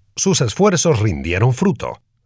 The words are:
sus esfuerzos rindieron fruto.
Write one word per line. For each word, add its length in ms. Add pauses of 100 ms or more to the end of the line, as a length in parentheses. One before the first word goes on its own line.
(160)
sus 240
esfuerzos 580
rindieron 560
fruto. 480 (240)